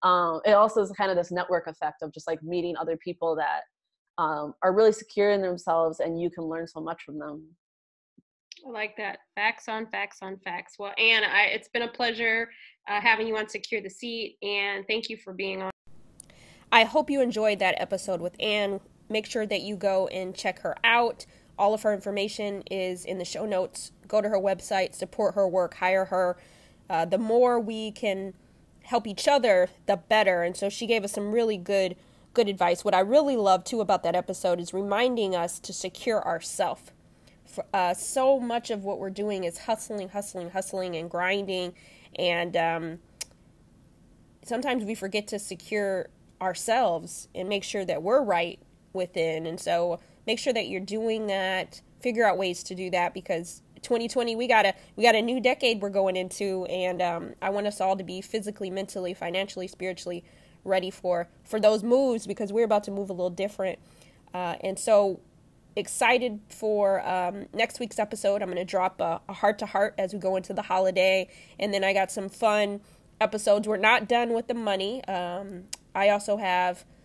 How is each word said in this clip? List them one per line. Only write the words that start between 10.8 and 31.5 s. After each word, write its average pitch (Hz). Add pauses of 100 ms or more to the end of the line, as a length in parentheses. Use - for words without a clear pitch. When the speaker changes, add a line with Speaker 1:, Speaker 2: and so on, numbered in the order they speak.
Speaker 2:
Anne, 226
I, 196
it's -
been 233
a 233
pleasure, 226 (400)
uh, 208
having 220
you 220
on 214
Secure 214
the 190
Seat, 233
and 202
thank 220
you 220
for 196
being 190
on. 190 (1000)
I 226
hope 277
you 277
enjoyed 214
that 185
episode 180
with 175
Anne. 202 (280)
Make 214
sure 220
that 202
you 202
go 190
and 185
check -
her -
out. 233 (320)
All 208
of 214
her 214
information 202
is 185
in 190
the 185
show 180
notes. 185 (160)
Go 214
to 208
her 208
website, 190
support 196
her 196
work, 175
hire 190
her. 180 (520)
Uh, 165
the 190
more 240
we 220
can 196 (500)
help 226
each 202
other, 269 (160)
the 202
better. 185
And 180
so 196
she 226
gave 214
us 202
some 208
really 226